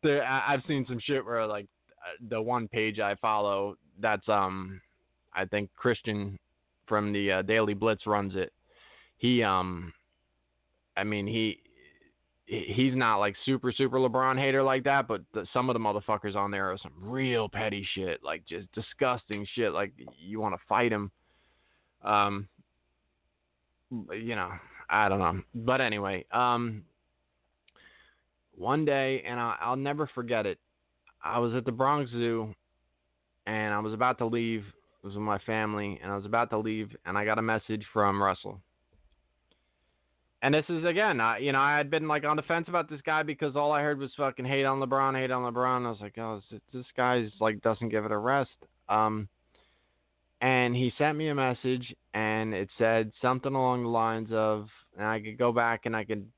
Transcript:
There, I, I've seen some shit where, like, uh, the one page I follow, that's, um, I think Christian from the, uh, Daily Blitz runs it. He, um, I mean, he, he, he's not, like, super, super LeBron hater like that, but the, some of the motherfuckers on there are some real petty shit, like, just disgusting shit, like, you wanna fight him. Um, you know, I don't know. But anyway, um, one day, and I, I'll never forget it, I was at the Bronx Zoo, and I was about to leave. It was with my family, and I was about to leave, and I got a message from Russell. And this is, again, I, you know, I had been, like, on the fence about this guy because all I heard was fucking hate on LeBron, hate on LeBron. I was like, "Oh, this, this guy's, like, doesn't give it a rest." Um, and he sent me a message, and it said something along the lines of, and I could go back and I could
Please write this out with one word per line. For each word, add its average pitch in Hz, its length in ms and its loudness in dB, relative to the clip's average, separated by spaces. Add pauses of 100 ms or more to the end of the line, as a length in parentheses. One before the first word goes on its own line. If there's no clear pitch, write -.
There, 143 220 2
I, 131 300 0
I've 131 120 -4
seen 139 220 -2
some 123 100 -6
shit 135 260 -2
where, 113 220 -2
like, 104 220 -6 (360)
uh, 85 120 -12 (120)
the 110 140 -4
one 120 240 -2
page 110 320 -2
I 101 160 0
follow, 101 600 0 (240)
that's, 104 280 0
um, 95 520 0 (520)
I 95 120 -2
think 101 320 -4
Christian 104 600 -2 (520)
from 104 240 2
the, 101 180 0
uh, 95 120 2
Daily 107 320 2
Blitz 107 340 0
runs 101 260 0
it. 92 180 -4 (680)
He, 120 260 4
um, 92 480 0 (1040)
I 98 80 -2
mean, 104 240 -2
he, 110 320 -2 (840)
he, 101 320 -6
he's 131 180 4
not, 117 220 4
like, 101 180 2 (100)
super, 127 280 0
super 131 260 0
LeBron 127 400 2
hater 135 240 2
like 131 220 2
that, 139 240 2
but 101 140 -2 (120)
the, 101 180 -4
some 123 160 2
of 123 60 2
the 117 60 0
motherfuckers 104 560 -2
on 101 160 -2
there 98 180 -2
are 95 80 -4
some 71 220 -14
real 120 480 -2
petty 101 360 -4 (100)
shit, 92 280 -4
like, 78 240 -6
just 92 260 -10
disgusting 113 720 -4 (100)
shit, 110 180 0
like, 95 200 -2 (240)
you 92 220 -10
wanna 101 200 -4 (100)
fight 117 240 2
him. 104 180 -2 (920)
Um, 101 420 2 (1400)
you 113 460 -8
know, 90 160 -4 (360)
I 104 200 4
don't 95 100 2
know. 92 240 2 (140)
But 127 240 0
anyway, 101 500 -2
um, 117 540 0 (1700)
one 139 300 0
day, 135 420 0
and 120 140 -4
I, 117 200 -2
I'll 120 140 -2
never 139 400 -4
forget 117 320 -2
it, 92 140 -4 (640)
I 120 160 0
was 120 140 2
at 123 100 0
the 123 80 -2
Bronx 131 400 2
Zoo, 117 420 -2 (920)
and 107 280 -2
I 104 60 0
was 107 120 -4
about 123 260 0
to 120 80 0
leave. 113 340 0 (420)
It - 40 -14
was 98 80 -12
with 104 80 -4
my 104 180 0
family, 107 600 -2
and 95 120 -6
I 101 40 -4
was 98 80 -6
about 117 260 0
to 110 80 0
leave, 110 320 -4 (140)
and 92 140 -2
I 104 60 0
got 107 140 2
a 110 40 0
message 110 500 -2
from 101 300 4
Russell. 98 380 -2 (1800)
And 139 120 4
this 151 140 4
is, 165 160 -2
again, 175 360 2
I, 113 180 2
you 139 120 0
know, 135 100 4
I 143 160 4
had 147 140 0
been, 156 160 0
like, 151 180 0
on 151 120 2
the 151 60 -2
fence 170 260 -2
about 175 200 -2
this 147 160 -10
guy 156 200 0
because 147 320 -4
all 147 160 2
I 147 100 2
heard 147 160 0
was 135 180 -8
fucking 135 280 -2
hate 139 200 2
on 135 140 2
LeBron, 135 400 2
hate 131 120 0
on 127 220 0
LeBron. 123 340 2
I 117 40 -2
was 104 100 -8
like, 104 180 -12
"Oh, 110 220 -6 (100)
this, 107 100 -12 (120)
this 127 140 -10 (100)
guy's, 123 340 2 (100)
like, 110 220 2
doesn't 113 260 2
give 107 160 0
it 110 80 -2
a 107 60 0
rest." 127 320 2 (380)
Um, 107 400 2 (1120)
and 123 360 4
he 123 220 0
sent 151 200 2
me 156 120 -2
a 147 40 0
message, 127 580 -2 (220)
and 110 400 0
it 98 140 -2 (100)
said 113 420 4
something 127 340 0
along 127 280 2
the 117 60 -2
lines 113 420 0
of, 107 380 0 (280)
and 101 100 -4
I 110 140 0
could 110 180 -12
go 120 140 4
back 117 340 0
and 113 100 -2
I 107 80 -4
could 107 340 -6